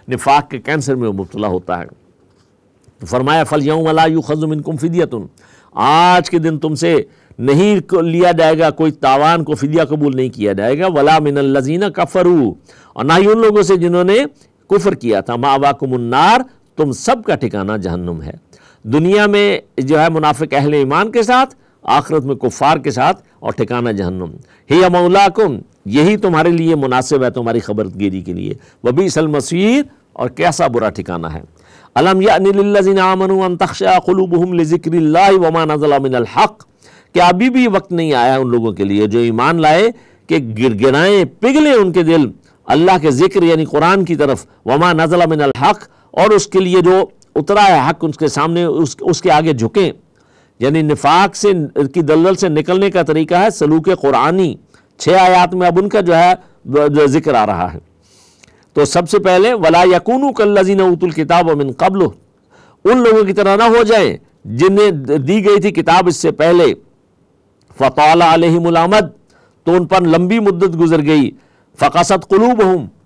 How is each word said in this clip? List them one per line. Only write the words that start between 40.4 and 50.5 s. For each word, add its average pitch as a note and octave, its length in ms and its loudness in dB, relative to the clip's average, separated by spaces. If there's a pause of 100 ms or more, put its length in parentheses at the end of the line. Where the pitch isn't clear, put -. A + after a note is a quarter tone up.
पिघले C#4+ 480 0
उनके F3+ 300 2
दिल D#3 280 2 (380)
अल्लाह F3 280 2
के D3+ 140 0
जिक्र F3+ 320 0
यानी D#3+ 220 2
कुरान F3 380 0
की E3+ 120 -4
तरफ, C#3 300 -2 (220)
"वमा D#3+ 260 2
नज़ला E3 320 0
मिनल D3+ 320 -2
हक़", D#3 220 -2 (380)
और G#3 160 4
उसके F#3+ 260 0
लिए F#3 220 2
जो F#3 300 2 (240)
उतरा G3+ 260 0
है E3+ 260 4
हक - 160 -4
उनके D#3 260 -4
सामने, E3+ 360 -2
उस, D3+ 360 -4
उसके F3+ 280 -2
आगे D#3 240 2
झुकें। C3 400 -2 (680)